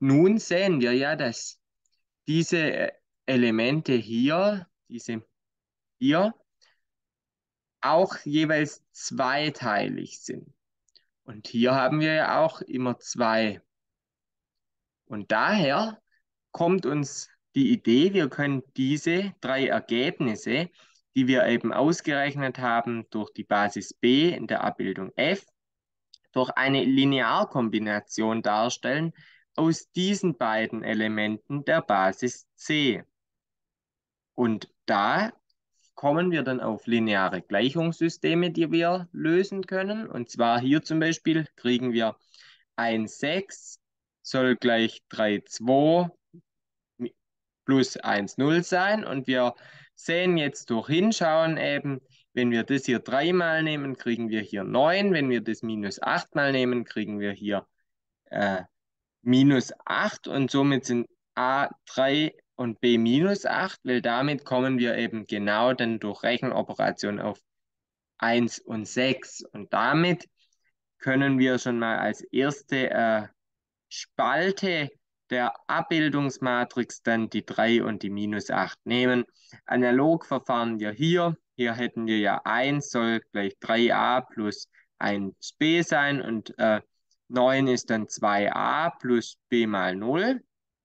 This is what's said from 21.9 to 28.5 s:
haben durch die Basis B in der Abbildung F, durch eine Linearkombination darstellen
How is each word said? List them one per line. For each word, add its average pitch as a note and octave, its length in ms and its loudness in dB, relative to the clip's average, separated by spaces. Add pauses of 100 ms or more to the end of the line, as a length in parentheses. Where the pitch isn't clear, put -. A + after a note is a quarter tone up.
haben A#2 520 -2
durch G#2+ 240 -6
die G#2 100 -10
Basis G#2 480 -2
B C#3 380 2
in - 160 -8
der G#2+ 180 -2
Abbildung F#2+ 500 -4
F, F3 300 -2 (880)
durch B2+ 160 0
eine C3+ 340 2
Linearkombination A2+ 1600 0
darstellen A#2+ 720 -2 (420)